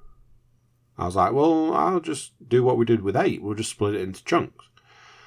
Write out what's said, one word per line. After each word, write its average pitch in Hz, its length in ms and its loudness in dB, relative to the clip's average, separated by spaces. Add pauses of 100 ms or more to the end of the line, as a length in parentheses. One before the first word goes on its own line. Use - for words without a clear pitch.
(960)
I 85 80 -6
was 90 100 -4
like, 95 180 2
"Well, 160 400 2
I'll 170 260 2
just 160 340 -8 (140)
do 120 160 4
what 123 140 2
we 117 80 2
did 117 160 2
with 98 140 -2
Eight. 160 260 0
We'll 101 140 -6
just 107 140 -6
split 104 260 -2
it 92 60 -4
into 95 220 -10
chunks." - 420 -4 (600)